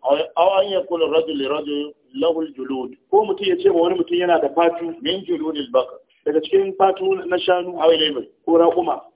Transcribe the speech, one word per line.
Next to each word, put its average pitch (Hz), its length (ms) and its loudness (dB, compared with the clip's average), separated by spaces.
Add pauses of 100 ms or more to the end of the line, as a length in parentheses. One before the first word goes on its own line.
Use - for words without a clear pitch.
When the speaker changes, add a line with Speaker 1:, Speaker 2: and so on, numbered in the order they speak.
Speaker 1:
Aw, 135 140 2 (200)
aw 190 240 4
an 202 100 2
yakula 175 420 -2
rajul 160 240 0
li 135 120 -2
rajul 147 440 -6 (280)
lahu 160 200 0
al-julud. 131 560 -8 (140)
Speaker 2:
Ko 214 160 4
mutum - 200 -4
ya 190 120 0
ce 185 100 2
ma 170 120 4
wani 180 180 2
mutum 175 180 -2
yana 175 240 2
da 143 140 0
fatu. 170 480 0
Speaker 1:
Min 180 240 -6
juludil 156 460 -6
baqar. 127 260 0 (260)
Speaker 2:
Daga 466 160 2
cikin 392 380 0
fatu 381 360 2 (120)
na 247 120 -2
shanu. 180 380 -2
Speaker 1:
Aw 160 140 2
al-ibil. 151 340 0 (220)
Speaker 2:
Ko 160 120 2
raƙuma. 170 420 2 (160)